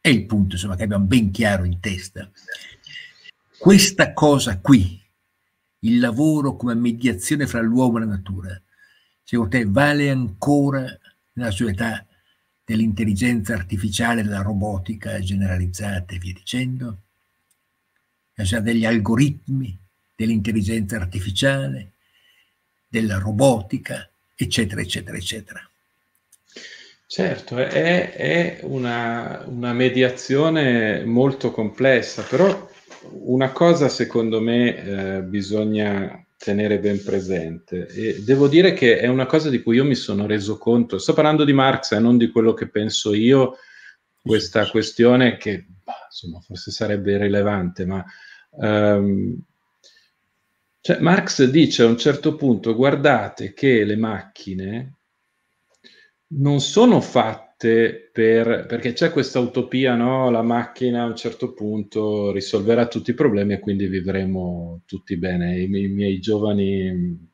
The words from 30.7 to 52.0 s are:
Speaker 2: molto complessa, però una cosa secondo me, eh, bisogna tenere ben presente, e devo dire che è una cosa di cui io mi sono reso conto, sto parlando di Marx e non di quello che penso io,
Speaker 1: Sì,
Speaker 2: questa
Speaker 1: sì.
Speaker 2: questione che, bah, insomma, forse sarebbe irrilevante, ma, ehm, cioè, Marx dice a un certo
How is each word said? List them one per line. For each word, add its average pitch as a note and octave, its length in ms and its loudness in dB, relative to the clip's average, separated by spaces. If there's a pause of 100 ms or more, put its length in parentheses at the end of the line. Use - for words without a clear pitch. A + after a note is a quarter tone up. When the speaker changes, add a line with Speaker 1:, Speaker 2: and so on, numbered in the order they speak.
Speaker 2:
molto B2+ 440 2
complessa, A#2 720 0
però F3+ 460 2 (560)
una C3 260 0
cosa D3 380 4
secondo A2+ 540 -2
me, G2+ 760 -2
eh, F#2+ 60 -6
bisogna G#2 1000 -2 (140)
tenere G#2 420 -2
ben G2+ 240 -2
presente, F2+ 840 -6
e G#2 360 -6
devo C3+ 240 4
dire E3+ 280 6
che A#2 240 4
è A#2+ 80 0
una C3 180 2
cosa D#3 240 0
di B2 140 0
cui A2+ 140 2
io C3+ 80 4
mi C#3+ 100 2
sono G#2 320 -4
reso G#2 320 -4
conto, A#2 400 0
sto - 160 0
parlando D3+ 300 4
di C#3+ 100 4
Marx C3+ 380 2
e G#2 60 2
non A#2 200 4
di A2+ 120 2
quello A2+ 220 2
che A2 160 -4
penso G#2+ 460 -2
io, B2+ 420 4 (640)
Speaker 1:
Sì, - 80 -10
Speaker 2:
questa G#2+ 380 2
Speaker 1:
sì. - 40 -8
Speaker 2:
questione A#2+ 680 4
che, G2 280 -8 (160)
bah, - 280 -16
insomma, F2 300 -14
forse - 300 -14
sarebbe G2+ 420 -2
irrilevante, G2+ 720 0
ma, F#2+ 180 -4 (560)
ehm, G2+ 800 2 (1400)
cioè, - 200 -2
Marx F3 440 4
dice C3+ 400 4
a - 20 8
un A#2 120 4
certo D3+ 380 0